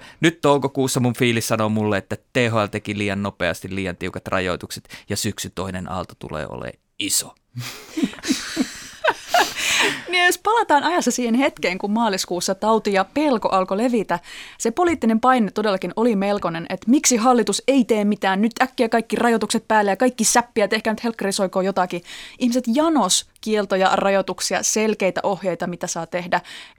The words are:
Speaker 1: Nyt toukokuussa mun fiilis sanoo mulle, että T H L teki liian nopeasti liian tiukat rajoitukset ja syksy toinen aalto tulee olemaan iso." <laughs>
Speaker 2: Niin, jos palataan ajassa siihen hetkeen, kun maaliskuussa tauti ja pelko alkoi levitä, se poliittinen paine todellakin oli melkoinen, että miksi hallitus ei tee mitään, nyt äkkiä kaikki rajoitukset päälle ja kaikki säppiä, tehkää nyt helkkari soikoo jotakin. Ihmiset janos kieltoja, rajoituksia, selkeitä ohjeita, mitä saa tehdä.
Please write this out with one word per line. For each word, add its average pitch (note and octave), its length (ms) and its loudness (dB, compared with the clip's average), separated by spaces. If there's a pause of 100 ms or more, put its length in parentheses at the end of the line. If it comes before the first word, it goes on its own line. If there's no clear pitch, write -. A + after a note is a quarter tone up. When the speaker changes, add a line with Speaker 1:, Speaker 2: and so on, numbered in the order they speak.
(200)
Speaker 1:
Nyt E3 200 2
toukokuussa C#3 600 2
mun A#2+ 140 2
fiilis A#2 340 0
sanoo A2 200 0
mulle, G#2+ 280 2
että G2 200 -6
T - 200 -8
H A#2+ 180 2
L G#2+ 160 2
teki G#2+ 280 -6
liian G2+ 240 -2
nopeasti F#2+ 520 -4
liian F#2 220 -4
tiukat - 320 -8
rajoitukset F#2 560 -4 (240)
ja G2+ 80 -4
syksy - 380 -6
toinen F#2 380 -8
aalto F#2 260 -8
tulee D2+ 300 -8
olemaan A#1 300 -12 (200)
iso." - 360 -4 (220)
<laughs> - 1120 -6 (1400)
Speaker 2:
Niin, F4 180 2
jos F4+ 120 2
palataan G4 460 2
ajassa D4 260 2
siihen A3+ 240 0
hetkeen, A#3+ 440 0
kun G3+ 120 -4
maaliskuussa G3 640 0
tauti G#3+ 380 2
ja F#3+ 120 4 (100)
pelko C4+ 340 2
alkoi F#3+ 300 0
levitä, A3 400 0 (400)
se A3+ 120 -2
poliittinen D#4 500 2
paine B3+ 300 4
todellakin F#3+ 460 -2
oli A3+ 200 2
melkoinen, F#3+ 520 -2
että F#3+ 220 -2
miksi C#4 260 4
hallitus A3 520 2
ei C4+ 160 6
tee G#3+ 200 2
mitään, G3 380 2
nyt A3+ 100 2 (100)
äkkiä B3 260 0
kaikki A3+ 280 0
rajoitukset A3+ 520 0
päälle G#3+ 220 4
ja F#3+ 60 0
kaikki B3 280 2
säppiä, A3+ 440 2
tehkää A3 240 0
nyt G#3+ 120 -6
helkkari G#3+ 280 -2
soikoo F#3+ 300 0
jotakin. F#3 400 -2 (360)
Ihmiset B3 260 0 (100)
janos D4 560 2 (100)
kieltoja, G3 520 2
rajoituksia, F#3+ 680 0
selkeitä G#3 600 0
ohjeita, F3+ 440 -2
mitä F3 200 -6
saa E3 200 -6
tehdä. F3 340 -4 (380)